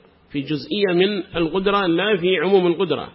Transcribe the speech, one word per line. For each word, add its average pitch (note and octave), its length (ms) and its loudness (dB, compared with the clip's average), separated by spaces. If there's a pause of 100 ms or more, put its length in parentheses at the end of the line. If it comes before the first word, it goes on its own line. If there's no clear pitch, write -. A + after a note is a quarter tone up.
(320)
في C#3+ 80 -4
جزئية D#3 540 -2
من F#3+ 420 0
القدرة F#3+ 500 0
لا F#3 300 2
في F3+ 280 0
عموم F#3+ 220 4
القدرة، D3+ 480 -2